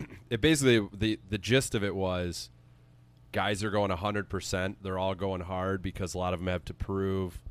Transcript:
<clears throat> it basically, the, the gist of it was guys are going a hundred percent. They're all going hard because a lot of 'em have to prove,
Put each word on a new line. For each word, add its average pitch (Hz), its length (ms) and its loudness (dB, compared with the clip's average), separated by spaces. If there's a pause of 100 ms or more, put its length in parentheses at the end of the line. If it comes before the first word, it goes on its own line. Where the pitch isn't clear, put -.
(100)
<clears throat> - 200 -14
it 113 120 0
basically, 131 520 6
the, 107 240 0 (120)
the 107 80 0
gist 117 360 2
of 107 100 0
it 98 100 -2
was 90 560 -2 (840)
guys 98 300 0
are 107 80 -2
going 101 200 2
a 92 60 0
hundred 104 340 -2
percent. 95 520 -2
They're 95 160 -2
all 95 160 0
going 92 280 -4
hard 92 400 -2
because 90 320 -4
a 90 40 -4
lot 90 140 0
of 90 80 -2
'em 92 60 -2
have 90 200 0
to - 80 -8
prove, 95 640 -2 (120)